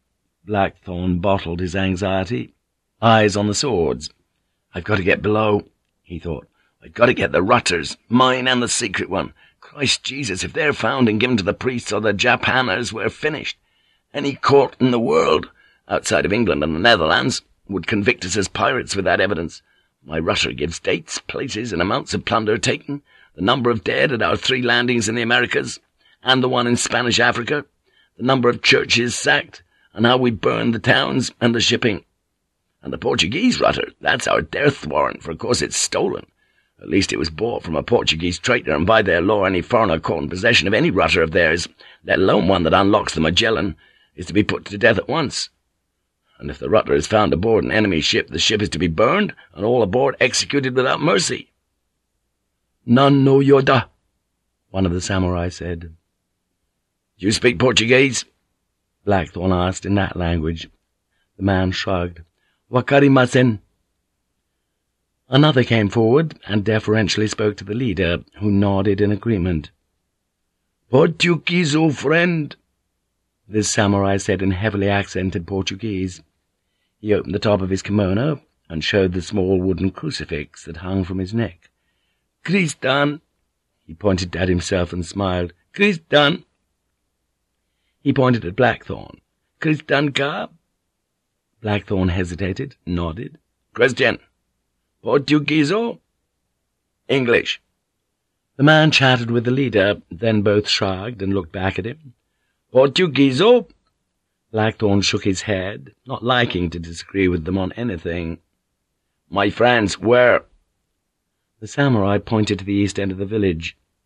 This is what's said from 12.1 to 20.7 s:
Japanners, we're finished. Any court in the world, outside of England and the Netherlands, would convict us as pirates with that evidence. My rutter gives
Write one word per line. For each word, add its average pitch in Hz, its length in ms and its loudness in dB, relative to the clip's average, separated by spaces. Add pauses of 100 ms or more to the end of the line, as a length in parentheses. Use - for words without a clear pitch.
Japanners, 120 800 0
we're 110 180 -6
finished. - 480 -8 (560)
Any 143 220 -4
court - 460 2
in 127 100 4
the 120 80 2
world, - 500 2 (380)
outside 85 380 0
of 90 80 -2
England 87 300 0
and 80 120 -2
the 80 40 -4
Netherlands, 107 640 2 (280)
would 92 180 -6
convict 101 380 -2
us 92 100 -6
as 98 140 -2
pirates 117 460 -2
with 95 100 -4
that 92 160 2
evidence. 87 400 -4 (420)
My 78 160 -6
rutter 82 320 -2
gives 71 280 -6